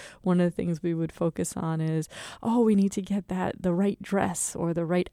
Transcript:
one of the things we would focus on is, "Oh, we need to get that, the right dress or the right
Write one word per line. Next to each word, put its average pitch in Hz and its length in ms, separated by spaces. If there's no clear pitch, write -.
one 180 180
of 175 80
the 170 60
things 170 260
we 170 140
would 165 160
focus 170 460
on 160 240
is, 160 280
"Oh, 233 200
we 220 160
need 196 160
to 202 100
get 196 240
that, 185 340
the 185 120
right 196 280
dress 190 540
or 170 180
the 165 140
right 175 260